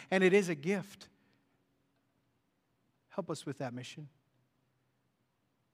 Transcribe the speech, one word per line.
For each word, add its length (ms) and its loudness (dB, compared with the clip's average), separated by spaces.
and 120 4
it 80 8
is 160 6
a 60 0
gift. 560 -6
Help 220 -6
us 160 -10
with 100 -6
that 160 -6
mission. 340 -12